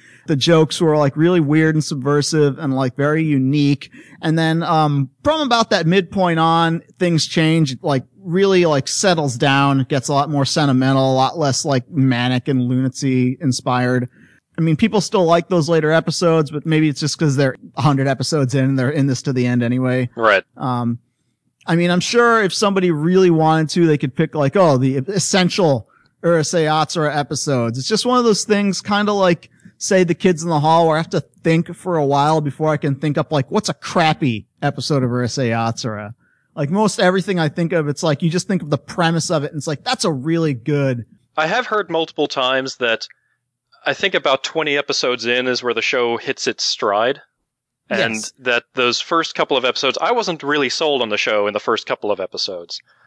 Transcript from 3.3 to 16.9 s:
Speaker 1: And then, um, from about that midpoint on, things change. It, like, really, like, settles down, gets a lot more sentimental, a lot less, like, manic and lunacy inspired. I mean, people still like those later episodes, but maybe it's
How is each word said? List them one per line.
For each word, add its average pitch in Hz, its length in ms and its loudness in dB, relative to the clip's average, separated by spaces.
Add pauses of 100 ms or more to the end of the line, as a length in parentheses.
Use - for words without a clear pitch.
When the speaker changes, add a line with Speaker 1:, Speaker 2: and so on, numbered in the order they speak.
Speaker 1:
And 160 180 0
then, 160 240 0
um, 151 460 0 (140)
from 311 180 0
about 233 300 0
that 180 140 0
midpoint 175 540 0
on, 165 420 2 (180)
things 170 260 0
change. 160 480 2
It, 120 100 -12
like, 139 220 0 (140)
really, 185 460 2
like, 147 220 2
settles 160 500 0
down, 139 520 2
gets 139 200 -2
a 151 40 0
lot 143 160 0
more 143 160 0
sentimental, 135 680 2
a 131 40 2
lot 131 220 0
less, 139 280 -2
like, 135 240 -2
manic 127 580 0
and 127 200 0
lunacy 127 760 -2
inspired. 123 680 -2 (480)
I - 40 -4
mean, 160 140 2
people 208 260 0
still 190 240 0
like 170 240 2
those 165 200 0
later 156 220 2
episodes, 165 600 0
but 147 140 -8
maybe 156 240 2
it's 139 100 -6